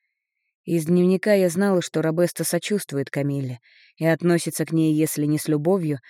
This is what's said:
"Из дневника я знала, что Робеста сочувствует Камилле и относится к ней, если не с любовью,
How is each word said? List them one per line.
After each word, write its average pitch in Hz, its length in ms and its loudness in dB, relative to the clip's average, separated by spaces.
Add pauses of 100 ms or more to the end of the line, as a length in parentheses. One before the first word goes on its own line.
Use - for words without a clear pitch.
(640)
"Из 165 200 -2
дневника 180 480 2
я 185 160 4
знала, 185 320 0
что 165 200 -4
Робеста 165 420 0
сочувствует 170 680 -4
Камилле 139 500 -4 (380)
и 160 80 -2
относится 165 600 0
к - 60 -8
ней, 160 220 2
если 151 320 0
не 151 140 0
с - 80 -10
любовью, 151 520 0 (100)